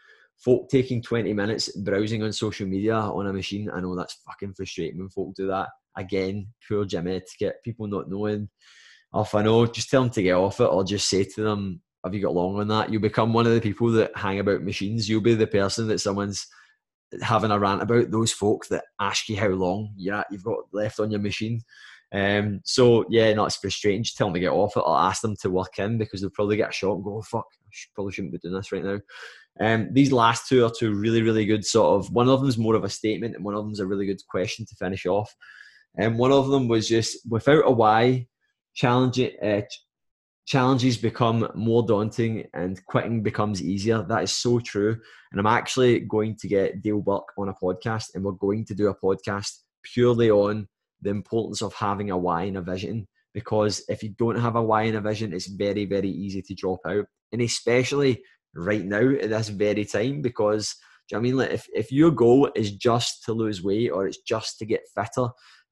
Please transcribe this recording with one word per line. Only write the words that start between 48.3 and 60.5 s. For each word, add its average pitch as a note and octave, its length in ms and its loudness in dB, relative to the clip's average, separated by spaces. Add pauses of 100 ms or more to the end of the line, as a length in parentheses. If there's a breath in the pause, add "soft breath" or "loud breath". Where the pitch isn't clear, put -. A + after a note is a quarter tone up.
going G2+ 340 -2
to G2+ 100 -10
do G2+ 120 0
a F#2+ 80 0
podcast G2 680 -4 (200)
purely A#2 480 4
on G#2 380 2 (320)
the G2+ 80 -4
importance G#2 520 -4
of G2+ 140 -6
having G2+ 340 -2
a F#2 80 -2
why F2 260 0
and G2 140 -6
a F#2 40 -6
vision, F#2+ 460 -6 (260)
because G#2+ 540 0
if G#2+ 140 -6
you A2 160 -8
don't A#2 220 0
have A#2 160 0
a A#2 80 2
why A2 200 2
and A2 140 0
a G#2 40 -4
vision, G#2+ 320 -4
it's F#2 140 -8
very, G2+ 380 -2
very G2 240 -2
easy F#2+ 320 -6
to F#2+ 140 -12
drop F#2 320 -4
out. G2+ 180 -2 (260)
And A#2 100 -2
especially B2+ 800 0 (320 soft breath)
right F#2 280 -2
now G#2+ 280 2
at A2 180 0
this A2 200 -2
very G#2 360 0
time, C3 380 -4
because, G#2+ 520 -2 (320 soft breath)